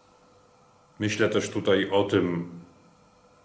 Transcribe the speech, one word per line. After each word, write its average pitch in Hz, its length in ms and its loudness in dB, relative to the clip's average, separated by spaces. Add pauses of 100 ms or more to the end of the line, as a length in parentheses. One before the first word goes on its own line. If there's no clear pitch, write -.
(1000)
Myślę 107 300 0
też 104 220 -2
tutaj 95 400 0
o 101 140 2
tym, 90 460 0 (960)